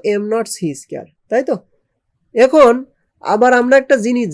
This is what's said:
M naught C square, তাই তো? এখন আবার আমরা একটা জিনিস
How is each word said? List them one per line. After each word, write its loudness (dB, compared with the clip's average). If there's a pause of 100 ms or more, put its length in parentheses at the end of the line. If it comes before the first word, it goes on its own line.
(180)
M -4
naught -4
C -8
square, -14 (220)
তাই -2
তো? -4 (760)
এখন 4 (360)
আবার 0
আমরা 2
একটা 2
জিনিস -4